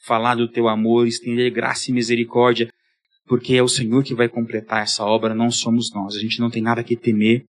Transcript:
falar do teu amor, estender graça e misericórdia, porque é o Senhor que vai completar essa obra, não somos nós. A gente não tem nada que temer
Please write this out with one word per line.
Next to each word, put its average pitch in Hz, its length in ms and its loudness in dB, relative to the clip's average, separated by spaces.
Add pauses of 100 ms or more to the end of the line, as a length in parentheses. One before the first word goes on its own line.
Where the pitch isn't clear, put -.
falar 120 300 2
do 117 120 0
teu 117 200 0
amor, 113 400 2
estender 120 440 -2
graça 123 380 -4
e 131 40 0
misericórdia, 117 760 2 (560)
porque 127 300 0
é 123 80 6
o 127 40 2
Senhor 123 360 0
que 135 100 -4
vai 117 160 0
completar 113 540 -4
essa 107 200 -4
obra, 110 300 0
não 113 160 0
somos 117 420 -2
nós. 101 240 -8
A 104 40 -8
gente 113 200 -6
não 117 120 -2
tem 117 100 -4
nada 117 220 -2
que 120 120 -2
temer 113 500 2 (120)